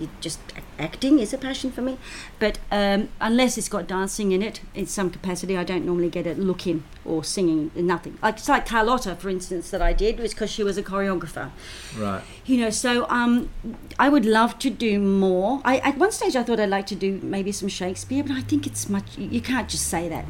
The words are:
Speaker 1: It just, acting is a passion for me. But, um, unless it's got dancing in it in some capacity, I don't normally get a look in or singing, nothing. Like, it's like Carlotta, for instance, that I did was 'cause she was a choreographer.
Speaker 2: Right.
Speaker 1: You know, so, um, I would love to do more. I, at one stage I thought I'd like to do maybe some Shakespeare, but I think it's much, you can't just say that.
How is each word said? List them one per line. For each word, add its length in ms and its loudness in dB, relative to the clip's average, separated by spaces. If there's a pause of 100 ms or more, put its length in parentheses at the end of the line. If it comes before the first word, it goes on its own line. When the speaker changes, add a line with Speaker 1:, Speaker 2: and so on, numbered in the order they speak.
Speaker 1:
It 80 -6 (100)
just, 180 -8 (400)
acting 420 2
is 140 -2
a 40 -2
passion 340 -4
for 100 -6
me. 160 -4 (420)
But, 200 0 (140)
um, 340 2 (140)
unless 360 4
it's 120 -4
got 180 -4
dancing 460 0
in 100 4
it 160 -6 (160)
in 100 -4
some 240 -2
capacity, 480 -4
I 60 0
don't 220 -2
normally 240 2
get 180 -4
a 60 -2
look 340 0
in 160 0 (220)
or 180 0
singing, 500 2
nothing. 480 0
Like, 140 2
it's 140 -6
like 160 4
Carlotta, 500 2
for 140 -6
instance, 400 -4
that 120 -2
I 120 6
did 260 2
was 140 -2
'cause 180 -2
she 100 -4
was 160 0
a 60 -4
choreographer. 680 -2 (460)
Speaker 2:
Right. 240 -2 (240)
Speaker 1:
You 120 4
know, 120 2
so, 380 2
um, 400 2 (500)
I 120 6
would 160 6
love 340 4
to 100 0
do 300 2
more. 640 4
I, 140 6
at 200 2
one 140 4
stage 240 0
I 80 4
thought 160 2
I'd 100 4
like 180 0
to 80 -4
do 280 0
maybe 300 -2
some 160 -4
Shakespeare, 560 -2
but 80 -2
I 80 -4
think 260 0
it's 220 -6
much, 280 -2
you 220 -2
can't 300 -2
just 180 -2
say 220 -2
that. 200 -6